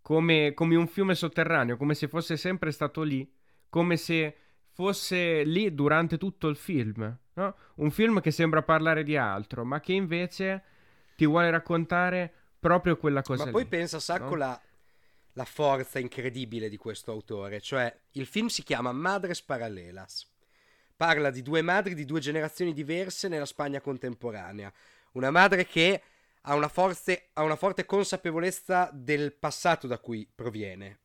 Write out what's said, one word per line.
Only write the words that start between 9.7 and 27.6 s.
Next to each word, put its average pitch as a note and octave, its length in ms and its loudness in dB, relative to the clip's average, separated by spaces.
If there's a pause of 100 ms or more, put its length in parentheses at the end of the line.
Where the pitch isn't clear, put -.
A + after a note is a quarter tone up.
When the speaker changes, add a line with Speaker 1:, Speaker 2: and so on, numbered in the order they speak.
Speaker 1:
che F#3 140 -4
invece F#3+ 720 -2 (520)
ti D#3 100 6
vuole E3+ 240 6
raccontare F3 840 0 (280)
proprio F3 380 4
quella C#3 240 0
cosa C#3 240 -2
Speaker 2:
Ma B2+ 60 -6
poi A#3+ 120 2
Speaker 1:
lì, - 60 -8
Speaker 2:
pensa, E3+ 300 -4
Sacco, C#3+ 320 -4
Speaker 1:
no? F3 40 -2
Speaker 2:
la, C3 260 -4 (720)
la B2+ 120 -8
forza C#3 540 0
incredibile A#2+ 680 -6
di G#2 80 -10
questo A2 340 -10
autore. G#2 480 -8
Cioè, B2 360 -2 (160)
il C3+ 160 -6
film A3 200 -2
si G3 160 -4
chiama B2 280 -2
Madres F3 500 -4
Paralelas. F#2+ 880 -10 (680)
Parla D#3 360 4
di B2+ 100 -8
due D#3 220 2
madri F3+ 320 0
di D3 100 -8
due D#3 140 -2
generazioni D#3 520 -2
diverse E3 560 -4
nella D3+ 180 -4
Spagna C#3 360 -6
contemporanea. G#2 880 -8 (420)
Una B2+ 180 0
madre F#3 340 6
che E3+ 360 2 (400)
ha C#3+ 140 -2
una D3 120 2
forze-, F3+ 680 0
ha D#3 100 0
una D#3 120 2
forte F#3 300 -2